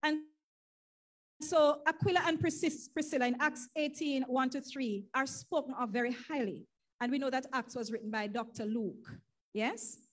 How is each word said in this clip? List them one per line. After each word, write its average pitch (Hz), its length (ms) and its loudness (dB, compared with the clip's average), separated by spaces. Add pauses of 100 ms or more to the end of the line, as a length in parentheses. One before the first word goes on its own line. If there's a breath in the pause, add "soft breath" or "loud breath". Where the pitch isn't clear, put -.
And 302 180 2 (1200)
so 302 440 6
Aquila 330 400 4
and 320 140 2
Priscilla, 339 340 2 (200)
Priscilla 294 320 0
in 247 140 2
Acts 294 360 0
eighteen, 294 500 0
one 262 240 0
to 269 100 -4
three 220 440 -4 (100)
are 269 120 2
spoken 269 520 -4
of 240 120 -2
very 240 240 0 (140)
highly. 226 380 -4 (340)
And 247 120 0
we 285 60 0
know 269 100 0
that 262 240 -2
Acts 254 240 -4
was 220 160 -6
written 214 180 -6
by 214 160 -2
Doctor 226 380 -6
Luke. 214 420 -4 (460)
Yes? 220 460 -4 (140)